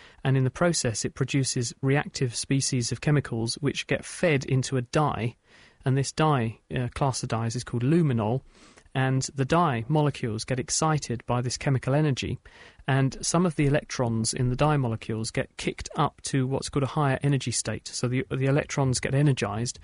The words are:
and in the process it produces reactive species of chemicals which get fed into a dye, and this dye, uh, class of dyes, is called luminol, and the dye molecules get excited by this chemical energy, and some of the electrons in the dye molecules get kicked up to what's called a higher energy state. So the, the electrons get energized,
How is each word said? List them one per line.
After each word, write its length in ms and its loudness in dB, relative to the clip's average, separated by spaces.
and 140 4
in 60 4
the 60 2
process 540 0
it 100 -4
produces 680 -2
reactive 520 0
species 580 0
of 100 -6
chemicals 540 0
which 300 -2
get 200 -2
fed 400 0
into 320 0
a 40 -2
dye, 540 -2
and 140 2
this 140 -2
dye, 460 2
uh, 200 -2
class 280 0
of 60 -6
dyes, 260 -2
is 80 -4
called 200 -4
luminol, 580 2
and 400 0
the 100 0
dye 440 2
molecules 560 0
get 140 -2
excited 680 0
by 160 0
this 160 -4
chemical 360 0
energy, 440 0
and 320 2
some 240 2
of 120 0
the 100 2
electrons 640 0
in 160 0
the 80 0
dye 220 2
molecules 520 -2
get 280 -4
kicked 380 -6
up 260 -2
to 240 0
what's 240 -4
called 140 0
a 20 -2
higher 360 0
energy 280 0
state. 380 -6
So 200 -4
the, 220 -2
the 160 -2
electrons 540 0
get 120 -2
energized, 720 0